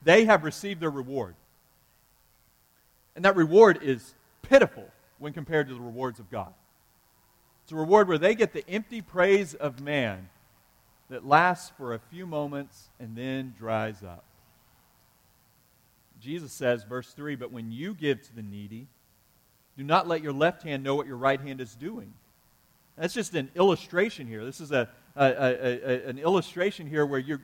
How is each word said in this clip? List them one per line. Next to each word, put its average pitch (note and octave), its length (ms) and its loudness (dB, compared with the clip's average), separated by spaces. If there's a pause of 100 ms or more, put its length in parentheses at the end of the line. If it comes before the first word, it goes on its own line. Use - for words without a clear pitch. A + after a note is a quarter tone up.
they G3+ 220 8
have G#3 180 6
received E3 380 -6
their D#3+ 100 -2
reward. B2+ 460 -8 (1800)
And E3+ 100 -12
that G3 120 6
reward F3 440 8
is C3 340 -4 (280)
pitiful - 460 4 (320)
when D3 120 -10
compared D3+ 360 -2
to C3 60 -12
the A#2+ 60 -14
rewards A#2+ 380 -8
of G2+ 140 -18
God. G2 200 -8 (1120)
It's - 80 -20
a D#3+ 60 -10
reward F#3 320 6
where E3 100 2
they F#3+ 160 4
get A3 180 0
the - 160 -10
empty G#3+ 340 -8
praise F#3 520 2
of C3+ 260 -8
man A#2 500 -4 (800)
that B2+ 140 -12
lasts E3+ 520 2
for B2 180 -8
a A2+ 60 -8 (100)
few F3+ 160 -14
moments C#3+ 600 -8 (100)
and A2+ 180 -14
then C3 400 -8
dries A2 460 -6
up. F2 220 -18 (2000)
Jesus C#3+ 300 -10
says, B2 320 -2
verse A#2+ 300 -12
three, D3 240 -10
"But A#2+ 160 -12
when A2+ 180 -10
you D#3 240 -10
give D3 280 -2
to - 120 -20
the A#2 80 -14
needy, G#2 460 -16 (880)
do C3+ 80 -12
not E3+ 240 2
let E3 140 -2
your D3+ 100 -6
left D#3 320 0
hand C#3 180 -6
know C#3 140 -2
what D3 100 -4
your C3 120 -12
right C3+ 220 0
hand C3+ 200 -12
is A#2 160 -14
doing." C3 380 -14 (800)
That's D#3+ 180 -6
just A3 200 -6
an C3+ 200 -4
illustration F3+ 720 0
here. A2 180 -10
This C3+ 160 -12
is D3 120 -10
a, B2 160 0 (280)
a, C#3 80 4
a, B2+ 840 0
a, - 20 -10
an B2+ 100 -8
illustration F3+ 680 -2
here D3 200 0
where C#3 140 -2
you're, C#3 240 -8